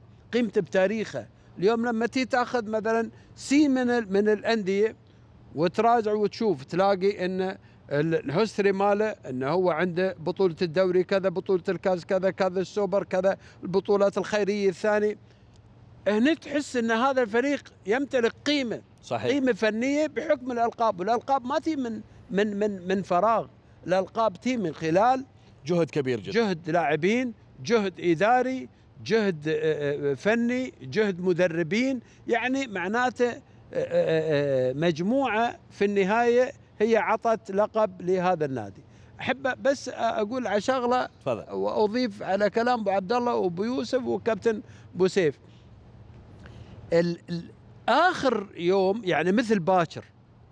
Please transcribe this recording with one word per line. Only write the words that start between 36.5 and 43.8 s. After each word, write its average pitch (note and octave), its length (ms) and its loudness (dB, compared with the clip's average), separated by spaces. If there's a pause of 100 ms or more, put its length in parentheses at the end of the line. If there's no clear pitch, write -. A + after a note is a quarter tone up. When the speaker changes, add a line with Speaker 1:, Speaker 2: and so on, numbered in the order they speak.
Speaker 1:
هي A3 160 4
عطت G#3+ 540 0
لقب G3+ 520 0
لهذا F3+ 420 2
النادي. A#2+ 380 -8 (380)
أحب B3+ 420 -4
بس C4+ 260 -2
أقول A3+ 580 -4
على G3+ 140 0
شغلة B3 460 0
Speaker 2:
تفضل. G#2+ 460 -6
Speaker 1:
وأضيف G#3+ 720 -2
على G3 280 0
كلام A#3 300 0
أبو G3 100 -2
عبد F#3+ 220 -2
الله A#3+ 220 0
وأبو F#3+ 300 -2
يوسف B3+ 400 -2